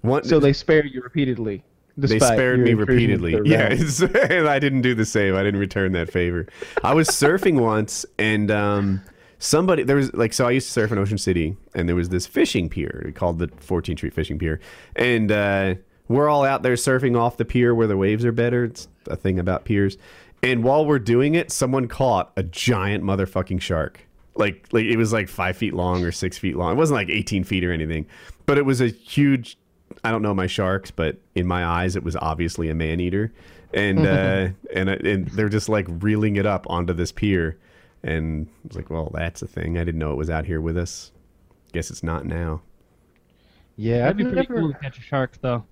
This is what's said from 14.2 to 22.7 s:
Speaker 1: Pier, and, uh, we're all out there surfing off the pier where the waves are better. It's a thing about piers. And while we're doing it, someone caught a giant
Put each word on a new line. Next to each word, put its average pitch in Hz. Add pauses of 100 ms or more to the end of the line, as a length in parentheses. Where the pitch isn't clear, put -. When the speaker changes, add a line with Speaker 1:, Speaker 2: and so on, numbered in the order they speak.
Speaker 1:
Pier, 78 (360)
and, 117
uh, 98 (340)
we're 143
all 147
out 135
there 127
surfing 123
off 120
the 117
pier 120
where 113
the 104
waves 107
are 117
better. 120
It's - (200)
a -
thing 92
about 90
piers. 101 (440)
And 123
while 147
we're 147
doing 120
it, -
someone 131
caught 117
a 98
giant 95